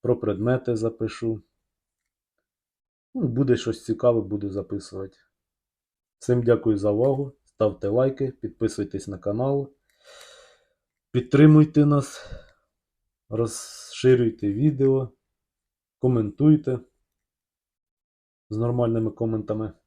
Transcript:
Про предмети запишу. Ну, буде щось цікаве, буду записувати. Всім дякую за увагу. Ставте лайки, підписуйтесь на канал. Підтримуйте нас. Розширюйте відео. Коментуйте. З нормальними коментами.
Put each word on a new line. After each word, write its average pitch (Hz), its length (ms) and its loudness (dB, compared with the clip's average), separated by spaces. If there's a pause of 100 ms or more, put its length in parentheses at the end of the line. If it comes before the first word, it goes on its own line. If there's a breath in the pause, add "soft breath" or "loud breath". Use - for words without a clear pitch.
Про 120 140 0
предмети 113 600 -2
запишу. 113 640 -6 (1700)
Ну, 208 140 -4
буде 123 280 2
щось - 280 -6
цікаве, 117 360 0
буду 101 300 -6
записувати. 95 680 -10 (1000)
Всім 123 240 0
дякую 113 340 2
за 101 140 0
увагу. 135 420 0 (120)
Ставте 98 440 -4
лайки, 131 440 -2
підписуйтесь 107 760 -6
на 95 100 -12
канал. 135 540 -4 (1400 soft breath)
Підтримуйте 151 760 6
нас. - 440 -2 (1000 loud breath)
Розширюйте 113 1200 0
відео. 135 600 0 (840)
Коментуйте. 127 800 2 (1700)
З 107 60 -6
нормальними 113 540 0
коментами. 110 640 -6 (140)